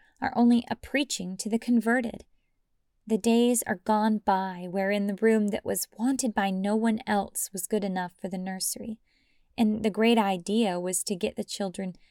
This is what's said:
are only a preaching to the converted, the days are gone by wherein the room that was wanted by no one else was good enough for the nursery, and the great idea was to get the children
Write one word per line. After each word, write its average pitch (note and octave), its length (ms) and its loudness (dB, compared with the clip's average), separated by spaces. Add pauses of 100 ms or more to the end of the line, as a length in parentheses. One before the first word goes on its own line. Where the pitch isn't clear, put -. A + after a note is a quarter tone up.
(200)
are - 160 -4
only A#3+ 340 6
a A3+ 60 -4
preaching - 640 -4
to - 100 -8
the A3 100 0
converted, A#3 680 0 (840)
the A3 100 2
days A#3 500 4
are F3+ 160 -4
gone G#3+ 340 2
by F#3+ 500 -2
wherein G3 380 0
the G3+ 80 -2
room A3 340 4
that - 160 -4
was F#3+ 220 -4 (100)
wanted B3+ 380 0
by G3 160 0
no F#3+ 240 0
one A3 320 2
else - 460 -2
was - 160 -8
good G#3 160 0
enough F#3 360 -4
for F#3+ 80 -8
the F#3 100 -8
nursery, F#3+ 600 -8 (580)
and G#3+ 280 2
the A3 60 0
great A3+ 280 4
idea G3 600 0
was F#3 240 -4
to G#3+ 100 -4
get F#3 220 -4
the G#3 80 -4
children F#3 500 -6 (160)